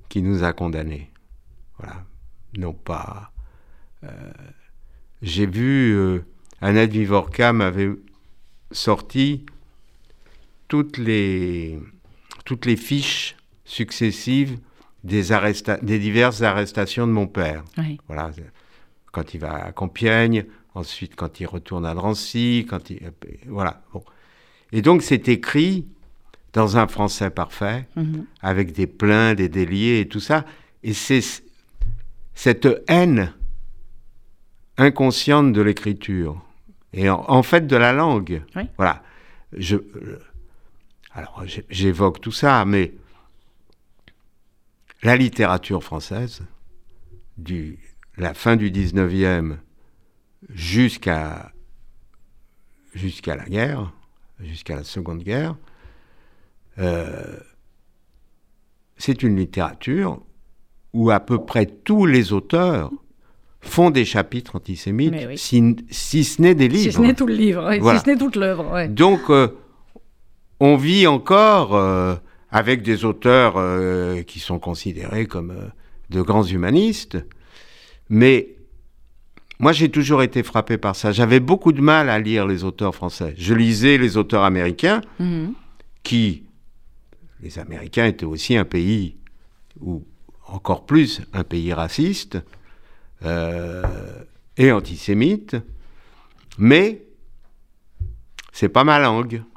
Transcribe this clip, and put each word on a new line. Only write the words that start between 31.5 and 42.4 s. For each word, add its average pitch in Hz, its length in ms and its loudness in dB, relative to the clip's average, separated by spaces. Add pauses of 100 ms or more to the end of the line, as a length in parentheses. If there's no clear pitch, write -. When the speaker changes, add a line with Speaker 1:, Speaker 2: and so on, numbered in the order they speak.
Speaker 1:
cette 127 320 2 (200)
haine 160 460 2 (1400)
inconsciente 139 720 2
de 104 100 2
l'écriture, 95 800 -4 (520)
et 95 160 0
en, 95 180 0
en 131 160 6
fait 170 240 2
de 135 80 2
la 120 160 6
langue. 107 520 -2 (120)
Speaker 2:
Oui. 190 80 -8 (140)
Speaker 1:
Voilà. 90 240 0 (560)
Je, 92 200 -2
euh, - 420 -16 (960)
alors, - 320 -16
j-, 92 240 -14
j'évoque 95 520 0
tout 117 100 -10
ça, 131 340 2